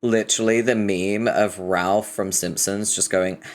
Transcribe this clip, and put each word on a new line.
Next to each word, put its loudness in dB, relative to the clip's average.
Literally 2
the 2
meme 0
of 0
Ralph 0
from -4
Simpsons -2
just -2
going, 0